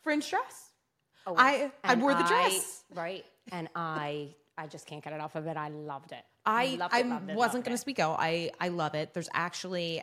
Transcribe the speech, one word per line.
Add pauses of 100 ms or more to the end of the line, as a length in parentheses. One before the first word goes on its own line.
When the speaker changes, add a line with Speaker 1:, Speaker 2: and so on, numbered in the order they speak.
Speaker 1:
Fringe
dress. (560)
Speaker 2:
Oh,
Speaker 1:
I, (100)
I
Speaker 2:
and
Speaker 1:
wore
the
Speaker 2:
I,
Speaker 1:
dress. (100)
Speaker 2:
right. (260)
And
I, (220)
I
just
can't
get
it
off
of
it.
I
loved
it. (200)
Speaker 1:
I,
Speaker 2:
Loved
Speaker 1:
I
Speaker 2:
it,
loved
it,
Speaker 1:
wasn't
Speaker 2:
loved
Speaker 1:
gonna
Speaker 2:
it.
Speaker 1:
speak
out.
I,
I
love
it.
There's
actually